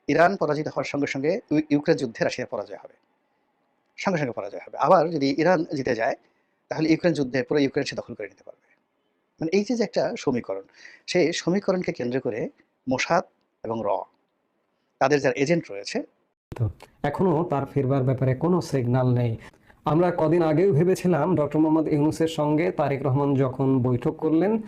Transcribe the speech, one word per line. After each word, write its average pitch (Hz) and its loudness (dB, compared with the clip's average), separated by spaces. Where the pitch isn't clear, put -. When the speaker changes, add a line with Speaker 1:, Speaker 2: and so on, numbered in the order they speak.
Speaker 1:
ইরান 165 4
পরাজিত 151 -2
হওয়ার 139 -4
সঙ্গে 143 -2
সঙ্গে 151 -2
ইউ-, 151 2
ইউক্রেন 147 2
যুদ্ধে 135 -4
রাশিয়ার 123 -4
পরাজয় 98 -8
হবে, - -18
সঙ্গে 185 -2
সঙ্গে 135 -4
পরাজয় 98 -10
হবে। - -16
আবার 156 4
যদি 139 0
ইরান 160 2
জিতে 131 -2
যায়, 117 0
তাহলে 156 -2
ইউক্রেন 165 2
যুদ্ধে 131 -2
পুরো 151 0
ইউক্রেন 139 0
সে 123 -8
দখল 107 -10
করে 104 -10
নিতে 92 -20
পারবে। - -20
মানে, 160 -2
এই 202 2
যে, 240 -2
যে 220 0
একটা 175 -2
সমীকরণ, 107 -4
সেই 170 2
সমীকরণকে 185 -2
কেন্দ্র 123 -4
করে 123 -6
মোসাদ 147 0
এবং 110 -4
র 98 0
তাদের 135 4
যারা 135 0
এজেন্ট 156 2
রয়েছে, 104 -8
Speaker 2:
তো 110 -2
এখনো 165 0
তার 135 -2
ফিরবার 135 0
ব্যাপারে 127 0
কোনো 170 0
সিগন্যাল 127 0
নেই। 120 0
আমরা 170 2
কদিন 160 2
আগেও 165 4
ভেবেছিলাম 175 2
ডক্টর 147 0
মোহাম্মদ 156 4
ইউনূসের 156 2
সঙ্গে 151 0
তারেক 139 -2
রহমান 143 2
যখন 131 2
বৈঠক 127 0
করলেন, 165 0